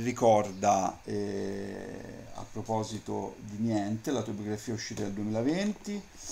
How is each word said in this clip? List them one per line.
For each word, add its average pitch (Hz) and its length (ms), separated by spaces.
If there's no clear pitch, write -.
ricorda, 104 1000
eh, 98 1300
a 98 140
proposito 107 920
di 104 160
niente, 110 560
l'autobiografia 107 640
uscita 110 280
nel 101 100
duemilaventi, 151 880